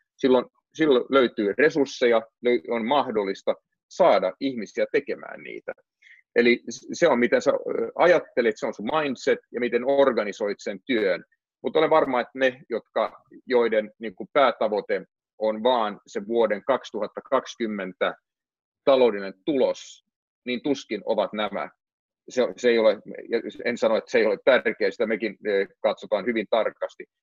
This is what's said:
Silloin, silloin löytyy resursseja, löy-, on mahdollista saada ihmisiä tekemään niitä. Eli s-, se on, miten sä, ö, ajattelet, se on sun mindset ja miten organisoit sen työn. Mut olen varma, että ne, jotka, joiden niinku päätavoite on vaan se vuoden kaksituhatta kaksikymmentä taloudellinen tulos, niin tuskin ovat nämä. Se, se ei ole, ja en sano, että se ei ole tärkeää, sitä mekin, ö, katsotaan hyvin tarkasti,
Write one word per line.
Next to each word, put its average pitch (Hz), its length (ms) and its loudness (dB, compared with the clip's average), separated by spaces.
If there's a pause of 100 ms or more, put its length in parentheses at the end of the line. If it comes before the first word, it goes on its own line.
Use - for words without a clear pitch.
(160)
Silloin, 127 280 2 (300)
silloin 143 360 2
löytyy 117 480 2
resursseja, 131 640 2 (220)
löy-, 120 260 2
on 113 160 -4
mahdollista 117 680 0 (340)
saada 101 520 4
ihmisiä 117 520 -4
tekemään - 500 -6
niitä. - 300 -12 (640)
Eli 120 340 4
s-, - 220 -16
se 165 160 2
on, 127 100 2
miten 120 240 2
sä, - 80 2
ö, - 440 -4
ajattelet, 135 640 2
se 139 100 -6
on 110 80 -6
sun 104 180 -8
mindset 135 460 -2 (140)
ja 117 80 -8
miten 120 240 -2
organisoit 113 760 0
sen 101 260 -10
työn. 98 380 0 (380)
Mut - 140 -6
olen 156 140 2
varma, 139 300 2
että - 180 -8
ne, 131 320 0
jotka, - 520 -4 (240)
joiden 113 520 0
niinku 110 340 -12
päätavoite 107 720 0 (340)
on 107 240 -4
vaan 110 440 0
se 101 200 -12
vuoden 107 380 0
kaksituhatta 107 560 -4 (100)
kaksikymmentä 104 840 -4 (720)
taloudellinen 110 500 2 (100)
tulos, 123 600 -2 (420)
niin 123 160 -6
tuskin 131 420 -4
ovat 104 280 -2
nämä. 101 380 -6 (580)
Se, 123 140 0 (140)
se 123 120 0
ei 117 100 4
ole, 110 200 4 (300)
ja 113 120 -2 (240)
en 117 140 -4
sano, 110 180 2
että - 140 -6
se 123 80 2
ei 107 80 2
ole 101 180 0
tärkeää, 113 460 2
sitä 110 160 -2
mekin, 107 300 -4 (100)
ö, 98 200 0 (160)
katsotaan 101 440 -2
hyvin 110 240 -2
tarkasti, - 540 -4 (180)